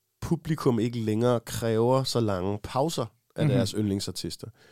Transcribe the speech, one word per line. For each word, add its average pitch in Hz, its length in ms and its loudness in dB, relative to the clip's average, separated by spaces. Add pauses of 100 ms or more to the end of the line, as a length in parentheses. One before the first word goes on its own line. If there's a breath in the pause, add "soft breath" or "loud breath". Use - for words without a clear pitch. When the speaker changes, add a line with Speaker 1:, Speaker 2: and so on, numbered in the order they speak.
(220)
Speaker 1:
publikum 151 580 0
ikke 120 200 0
længere 113 400 2
kræver 117 640 0
så 127 160 0
lange 101 440 0
pauser 143 420 -4 (300)
af - 100 0
Speaker 2:
Mhm. 147 100 2
Speaker 1:
deres 101 220 0
yndlingsartister. 98 720 -4 (240 soft breath)